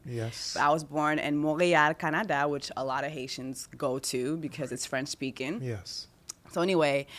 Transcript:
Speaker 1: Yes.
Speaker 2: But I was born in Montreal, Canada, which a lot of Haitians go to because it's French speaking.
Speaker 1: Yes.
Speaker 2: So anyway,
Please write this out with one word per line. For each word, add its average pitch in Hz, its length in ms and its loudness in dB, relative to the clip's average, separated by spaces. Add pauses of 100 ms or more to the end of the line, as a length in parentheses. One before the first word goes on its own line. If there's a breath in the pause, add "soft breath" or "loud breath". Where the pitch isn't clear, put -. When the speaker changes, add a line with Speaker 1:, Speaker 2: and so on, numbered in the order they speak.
Speaker 1:
Yes. 117 500 -4
Speaker 2:
But - 80 2
I 147 80 6
was 156 140 2
born 151 340 2
in 147 200 0
Montreal, 156 560 6
Canada, 147 520 0
which 143 300 -4
a 131 80 -2
lot 135 180 0
of 139 80 -4
Haitians 131 560 -8 (100)
go 131 220 0
to 127 380 -2
because 147 340 -6
it's - 160 -6
French 135 220 -4
speaking. 135 520 -6
Speaker 1:
Yes. 117 460 -6 (460)
Speaker 2:
So 175 100 0
anyway, 151 440 4 (120 loud breath)